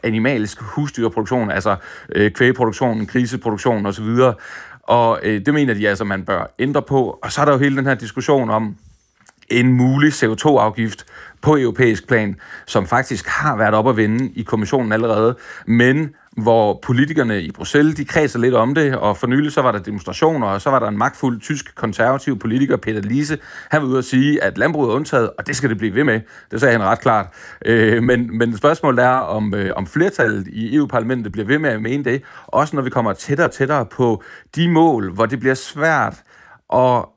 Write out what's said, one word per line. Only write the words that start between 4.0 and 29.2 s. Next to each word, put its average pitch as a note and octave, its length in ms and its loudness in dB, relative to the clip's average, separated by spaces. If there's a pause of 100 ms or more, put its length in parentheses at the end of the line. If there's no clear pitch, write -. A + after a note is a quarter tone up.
videre. A#2 320 2 (500)
Og, A#2 400 2
øh, G#2 220 -2
det D3 80 2
mener C#3 200 2
de G#2 160 0
altså, G2 140 -2
man F#2+ 200 -4
bør F2+ 360 -4
ændre C#3 220 0
på. C3 420 -2
Og - 80 -8
så C#3+ 100 -2
er D3 40 4
der D3 60 4
jo C3+ 60 4
hele C3+ 200 2
den C3+ 80 -2
her C3+ 100 0
diskussion B2+ 540 -2
om G#2+ 260 -2 (760)
en B2 240 4
mulig C3 400 4
C - 100 -2
O A2 120 0
to-afgift A2 720 0 (360)
på D3+ 160 4
europæisk A#2 500 2
plan, G#2+ 280 0 (300)
som G2 220 -2
faktisk B2 400 -2
har C#3+ 300 -2
været G#2+ 160 2
op A2 160 2
at A2+ 80 2
vende A2+ 380 0
i A2+ 80 -6
kommissionen A2 480 -2
allerede, A2+ 440 2 (300)
men C3 440 2 (280)
hvor A2 460 2
politikerne B2+ 580 0
i D#2+ 100 -8
Bruxelles, D3 440 0
de D3 100 -6
kredser D3 340 -2
lidt B2 140 2
om B2 220 2
det, C#3+ 200 0
og G#2 220 0
for B2+ 100 -4
nylig C#3 240 0
så C#3+ 100 0
var B2+ 100 2
der G#2 80 -4
demonstrationer, G#2+ 680 -2
og G2 140 -2
så D3 80 -2
var C3+ 100 2
der A2+ 80 -2
en G#2 100 -4
magtfuld A#2+ 440 -2
tysk - 340 -8
konservativ A#2+ 640 -2
politiker, B2 380 0
Peter G#2+ 240 -4
Liese, C#3+ 360 -2 (320)
han D3+ 120 2
var C3+ 60 -2
ude C3 100 0
at B2+ 80 0
sige, C#3+ 380 2
at F#2+ 140 -2
landbruget C#3+ 320 0
er G#2+ 40 0
undtaget, B2+ 440 0
og - 100 -8
det - 80 -4
skal B2 140 -2
det A2+ 80 -2
blive G2+ 180 -4
ved C#3 80 2
med. A2+ 160 2 (320)
Det A2 80 -6
sagde A#2+ 180 4
han G#2 60 0
ret G2+ 160 2
klart. G#2+ 280 0 (380)
Øh, A2+ 380 4
men, B2 340 2
men A#2 200 0
spørgsmålet C#3+ 460 2
er, B2+ 60 4
om, G#2+ 440 -2